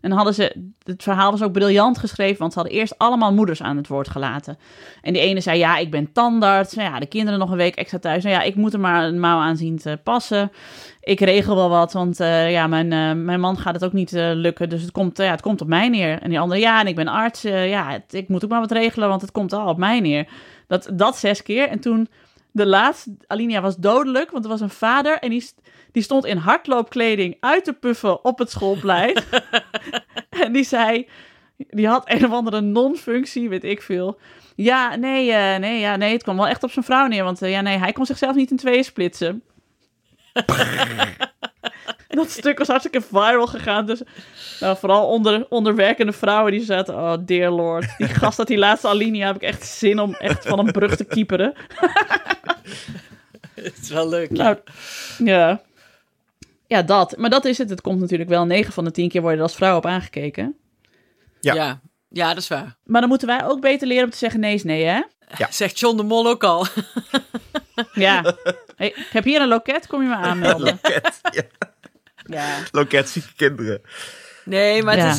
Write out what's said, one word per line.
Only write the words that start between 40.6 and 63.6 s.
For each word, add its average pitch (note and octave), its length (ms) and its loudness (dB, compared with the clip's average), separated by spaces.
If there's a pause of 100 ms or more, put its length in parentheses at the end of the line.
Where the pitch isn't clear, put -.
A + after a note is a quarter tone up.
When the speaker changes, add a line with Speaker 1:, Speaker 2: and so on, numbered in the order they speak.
Speaker 1:
Dat D#4 220 -2
stuk C#4 280 0
was D4+ 100 0
hartstikke C4 340 0
viral A3+ 460 4
gegaan. G#3+ 380 -2
Dus, A3+ 160 -4 (580)
nou, F#3+ 180 0
vooral G3 300 4
onder, A3 420 2
onder A3 260 2
werkende G#3 360 4
vrouwen G#3 400 2
die G#3 120 -2
zaten, F#3+ 320 -2
"Oh, E3+ 180 -2 (120)
dear F3 260 2
lord. E3 460 -2
Die - 100 -2
gast - 320 0
uit A3 80 -2
die A3+ 100 2
laatste G#3 300 4
alinea G#3 400 0
heb G3 80 -2
ik F#3+ 60 -10
echt - 260 -6
zin G#3 320 2
om G#3 140 -2
echt - 340 -4
van G3 120 0
een G3+ 120 2
brug G3+ 240 2
te G#3 100 -6
kieperen." G#3+ 500 0
<laughs> - 80 -20 (1900)
Speaker 2:
Het - 280 -14
is - 80 -14
wel D#3+ 200 -2
leuk, E3 260 -2
ja. - 80 -2
Speaker 1:
Nou, G#3 140 4 (600)
ja. F#3+ 440 4 (1080)
Ja, G3+ 140 4
dat. F#3 360 2
Maar A#3 120 0
dat C4+ 160 2
is B3+ 120 0
het. A#3 120 -4
Het F#3 120 -8
komt F#3+ 180 -2
natuurlijk F3 300 -2
wel. F3 160 4
Negen F#3 280 2
van F3 100 -4
de E3 80 -2
tien F3 180 0
keer F3 120 0
worden D#3+ 180 0
er D#3+ 60 2
als E3+ 100 -4
vrouw F#3+ 220 2
op E3 80 -2
aangekeken. F3+ 720 -6 (840)
Speaker 3:
Ja. C#3 140 2
Speaker 2:
Ja. C#3 260 -2 (300)
Ja, F3 180 -2
dat E3 100 -2
is F#3 100 -10
waar. C3+ 360 -8
Speaker 1:
Maar A3+ 180 4
dan B3 80 2
moeten C4 180 2
wij B3 180 0
ook C4+ 160 -2